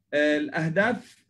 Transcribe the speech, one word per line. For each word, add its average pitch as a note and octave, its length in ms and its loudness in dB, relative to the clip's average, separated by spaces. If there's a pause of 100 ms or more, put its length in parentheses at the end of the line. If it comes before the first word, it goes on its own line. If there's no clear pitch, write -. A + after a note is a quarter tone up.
(140)
الأهداف D#3 1160 0